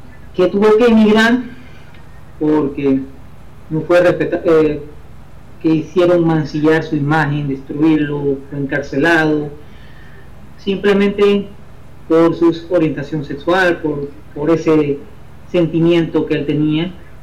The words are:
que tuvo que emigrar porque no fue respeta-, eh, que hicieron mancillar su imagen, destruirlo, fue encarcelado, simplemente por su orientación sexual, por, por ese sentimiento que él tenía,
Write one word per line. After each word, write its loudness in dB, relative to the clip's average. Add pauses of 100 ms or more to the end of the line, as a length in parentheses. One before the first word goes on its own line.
(380)
que 2
tuvo 4
que 4
emigrar 4 (1000)
porque 0 (680)
no -4
fue 2
respeta-, 0
eh, 2 (800)
que -2
hicieron 2
mancillar 2
su -4
imagen, -2
destruirlo, -2 (100)
fue -8
encarcelado, 0 (1080)
simplemente 2 (600)
por 4
su 4 (160)
orientación -2
sexual, 0
por, -6 (220)
por -2
ese 2 (500)
sentimiento 2
que -2
él -2
tenía, -2 (300)